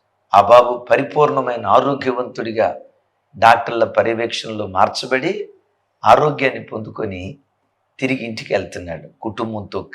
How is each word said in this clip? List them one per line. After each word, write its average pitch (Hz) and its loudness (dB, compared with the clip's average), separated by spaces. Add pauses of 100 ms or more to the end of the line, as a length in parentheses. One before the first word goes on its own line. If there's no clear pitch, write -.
(340)
ఆ 101 8
బాబు 120 4
పరిపూర్ణమైన 131 0
ఆరోగ్యవంతుడిగా 123 0 (580)
డాక్టర్ల 113 4
పర్యవేక్షణలో 110 -2
మార్చబడి 131 -2 (560)
ఆరోగ్యాన్ని 131 2
పొందుకొని 107 -10 (600)
తిరిగి 131 -4
ఇంటికి 110 -10
వెళ్తున్నాడు 90 -8 (120)
కుటుంబంతో 107 -8